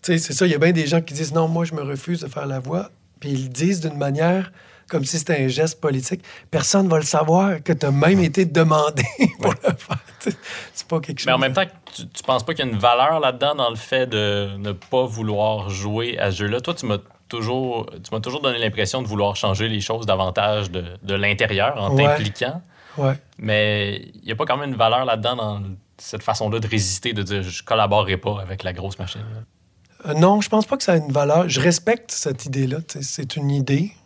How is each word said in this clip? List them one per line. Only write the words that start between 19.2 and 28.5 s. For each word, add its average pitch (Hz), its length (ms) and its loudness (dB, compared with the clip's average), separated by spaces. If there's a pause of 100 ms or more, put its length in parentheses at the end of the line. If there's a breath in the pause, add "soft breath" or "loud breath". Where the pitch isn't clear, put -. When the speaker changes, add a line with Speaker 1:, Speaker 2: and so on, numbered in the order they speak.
Speaker 2:
changer 101 340 0
les 107 120 -2
choses 113 240 -4
davantage 101 640 0
de, 90 140 -6 (180)
de 98 140 -4
l'intérieur 104 680 0
en 98 140 2
Speaker 1:
Ouais. 139 80 6
Speaker 2:
t'impliquant. 143 580 0 (360 loud breath)
Speaker 1:
Ouais. 135 160 2 (260)
Speaker 2:
Mais 104 640 0 (200)
il - 40 -20
y 110 60 -8
a 113 40 -4
pas 151 100 -2
quand 127 120 2
même 143 120 -6
une 127 60 -6
valeur 117 300 4
là-dedans 120 320 0
dans 104 260 -4 (340)
cette - 240 -10
façon-là 107 380 0
de 110 80 -2
résister, 107 460 -2
de 101 100 -4
dire, « 98 200 -2
Je 92 200 -10
collaborerai 104 540 2
pas 101 240 -4
avec 95 220 -10